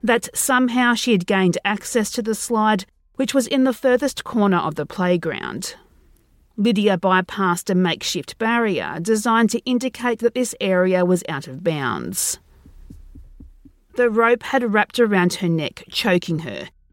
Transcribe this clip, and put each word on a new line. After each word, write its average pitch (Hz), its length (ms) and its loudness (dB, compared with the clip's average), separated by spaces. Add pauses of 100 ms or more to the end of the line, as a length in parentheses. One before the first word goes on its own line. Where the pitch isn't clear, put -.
That - 340 0
somehow 247 600 2
she 240 160 0
had 180 160 2
gained 190 360 2
access 208 480 -2
to 240 120 -6
the 220 100 -4
slide, 214 520 0 (300)
which 269 200 -2
was 254 100 2
in 262 180 0
the 262 100 2
furthest 254 500 0
corner 202 340 2
of 151 160 -2
the 147 140 -6
playground. 175 880 -4 (840)
Lydia 202 400 2
bypassed 185 720 0
a 190 60 2
makeshift 170 640 -2
barrier 214 600 -2
designed 220 520 2
to 233 140 -4
indicate 247 540 -2
that 226 140 0
this 254 260 -2
area 185 460 2
was 180 240 2
out 143 180 -8
of 135 160 -14
bounds. 131 760 -4 (1600)
The 247 140 2
rope 226 340 2
had 240 300 0
wrapped 220 280 2
around 190 340 4
her 175 140 -2
neck, 160 400 -2
choking 180 500 0
her, 113 300 -10 (240)